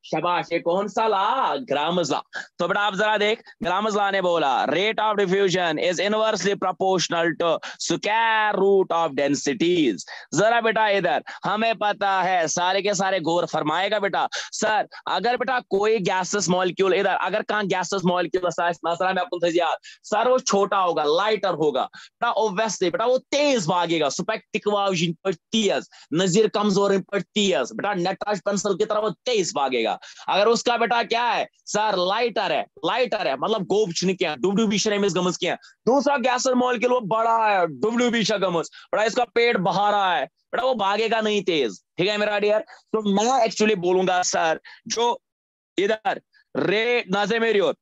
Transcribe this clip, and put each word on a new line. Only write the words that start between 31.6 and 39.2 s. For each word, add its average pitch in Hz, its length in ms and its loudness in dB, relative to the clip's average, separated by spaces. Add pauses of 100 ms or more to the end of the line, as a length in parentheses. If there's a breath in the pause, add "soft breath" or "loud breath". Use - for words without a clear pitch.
सर, 214 320 0
lighter 196 540 0
है, 131 140 0 (200)
lighter 208 420 0
है, 135 100 0
मतलब 190 280 -2
गोप 196 300 0
छुनी 185 180 0
क्या, 170 220 -2
डुबडुबी 202 440 0
शरे 208 200 0
में 202 160 2
गमज 180 220 -2
किया, 160 180 -2 (300 loud breath)
दूसरा 277 320 4
गैसेस 254 360 0
मॉलिक्यूल 247 380 0
वो 247 100 2
बड़ा 226 360 2 (100)
है, 190 200 2
डुबडुबी 226 560 0
शा 208 140 0
गमज, 175 320 0 (240 loud breath)
बेटा 208 100 2
इसका 226 200 0